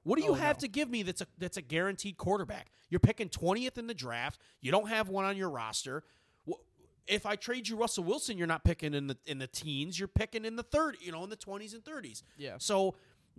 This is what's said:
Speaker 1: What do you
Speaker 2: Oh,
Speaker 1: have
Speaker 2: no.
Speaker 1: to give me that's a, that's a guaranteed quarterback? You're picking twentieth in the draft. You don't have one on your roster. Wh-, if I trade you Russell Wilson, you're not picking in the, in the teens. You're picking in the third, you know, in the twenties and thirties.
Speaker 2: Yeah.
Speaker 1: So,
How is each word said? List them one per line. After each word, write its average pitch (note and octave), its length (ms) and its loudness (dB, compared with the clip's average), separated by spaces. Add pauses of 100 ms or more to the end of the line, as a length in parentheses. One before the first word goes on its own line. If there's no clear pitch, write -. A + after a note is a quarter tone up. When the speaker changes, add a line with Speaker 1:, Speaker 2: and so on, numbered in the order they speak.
Speaker 1:
What G#3+ 140 4
do D#4+ 60 4
you G#4 80 6
Speaker 2:
Oh, - 40 6
Speaker 1:
have D4 220 6
Speaker 2:
no. - 40 -8
Speaker 1:
to C#4 80 -2
give C#4 200 0
me A#3 140 0
that's F3 180 -4
a, F3+ 60 -8 (100)
that's F3 200 -6
a F#3 40 -6
guaranteed F3 560 -2
quarterback? G3 540 -2 (180)
You're F3 120 2
picking G3 260 8
twentieth A3 500 0
in A#3 100 -6
the A#3 60 -4
draft. B2+ 460 -4 (220)
You B2+ 100 -2
don't G#3 160 4
have A3 220 0
one F#3+ 160 0
on G3 100 0
your F#3+ 140 -2
roster. B2+ 560 -4 (420)
Wh-, D#3+ 60 -2 (520)
if G3 200 0
I G#3 100 0
trade A#3+ 320 -4
you A3+ 80 -4
Russell G#3+ 300 0
Wilson, A3 320 0
you're E3+ 100 0
not D#3+ 160 0
picking D#3 300 2
in C#3+ 140 -2
the, C3+ 180 -4
in C#3 140 -6
the C3 80 -6
teens. D#3 520 -4
You're F#3+ 80 -4
picking A3 380 -2
in A3+ 100 -6
the A#3 80 -4
third, D4+ 380 2
you F3 100 -10
know, E3 140 -8
in G3+ 40 -8
the G#3+ 60 -12
twenties G3+ 380 -10
and A3+ 100 -16
thirties. A3 400 -12 (140)
Speaker 2:
Yeah. C#3+ 220 -8
Speaker 1:
So, F#3+ 360 2 (440)